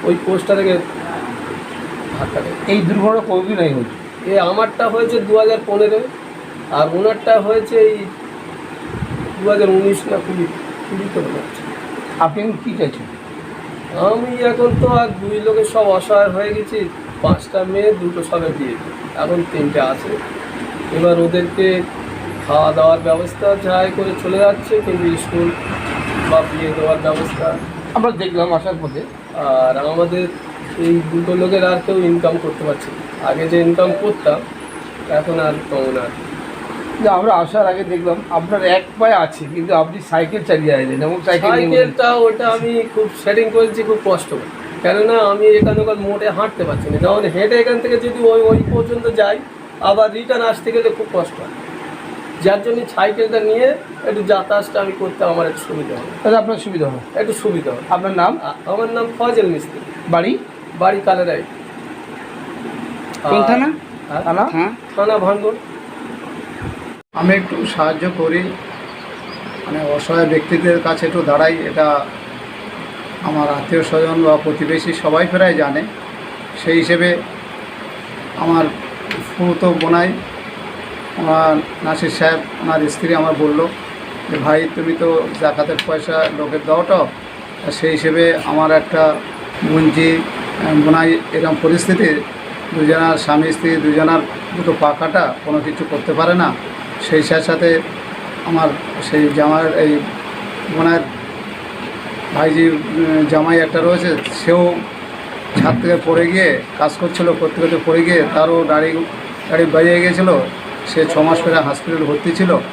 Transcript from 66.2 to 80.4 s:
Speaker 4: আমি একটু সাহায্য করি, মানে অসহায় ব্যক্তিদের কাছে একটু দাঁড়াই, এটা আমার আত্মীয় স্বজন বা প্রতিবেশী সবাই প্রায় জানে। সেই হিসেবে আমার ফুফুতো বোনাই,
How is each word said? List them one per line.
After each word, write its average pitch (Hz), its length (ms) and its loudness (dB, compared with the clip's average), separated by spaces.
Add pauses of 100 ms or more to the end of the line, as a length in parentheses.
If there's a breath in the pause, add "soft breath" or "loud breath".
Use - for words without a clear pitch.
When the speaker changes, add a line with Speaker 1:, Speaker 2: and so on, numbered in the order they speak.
Speaker 4:
আমি 180 220 4
একটু 175 300 -2
সাহায্য 160 520 0
করি, 160 220 0 (1300)
মানে 151 280 -2
অসহায় 165 320 2
ব্যক্তিদের 165 560 2
কাছে 165 240 -2
একটু 165 160 0
দাঁড়াই, 151 320 4
এটা 151 520 0 (1160)
আমার 151 280 0
আত্মীয় 160 340 0
স্বজন 160 400 2
বা 151 140 6
প্রতিবেশী 156 560 -2
সবাই 160 380 2
প্রায় 185 220 4
জানে। 147 280 0 (840)
সেই 165 140 4
হিসেবে 170 400 2 (1200)
আমার 165 280 2 (440)
ফুফুতো 175 720 0
বোনাই, 175 320 2 (1040)